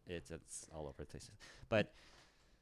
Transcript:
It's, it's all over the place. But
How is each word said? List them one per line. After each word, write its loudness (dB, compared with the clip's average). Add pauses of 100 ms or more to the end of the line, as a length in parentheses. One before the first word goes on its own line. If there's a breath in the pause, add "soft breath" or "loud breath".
It's, -2
it's -6
all -2
over -4
the -2
place. -8 (400 loud breath)
But 8 (680 soft breath)